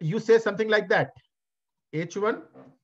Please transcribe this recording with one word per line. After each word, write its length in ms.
you 180
say 180
something 300
like 220
that, 220
H 240
one, 260